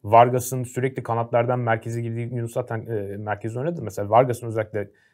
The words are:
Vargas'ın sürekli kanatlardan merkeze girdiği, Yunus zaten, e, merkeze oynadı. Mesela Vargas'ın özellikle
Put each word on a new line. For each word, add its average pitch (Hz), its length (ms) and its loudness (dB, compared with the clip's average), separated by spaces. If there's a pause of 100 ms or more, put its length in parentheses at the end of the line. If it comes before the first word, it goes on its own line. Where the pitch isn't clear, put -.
Vargas'ın 123 600 6
sürekli 127 380 -4
kanatlardan 120 560 0
merkeze 117 440 -2
girdiği, 117 320 -6
Yunus 117 180 -6
zaten, 117 340 -6
e, 101 300 -6
merkeze 107 420 -6
oynadı. 156 240 -6
Mesela 101 280 -6
Vargas'ın 120 360 4
özellikle 107 440 -4 (220)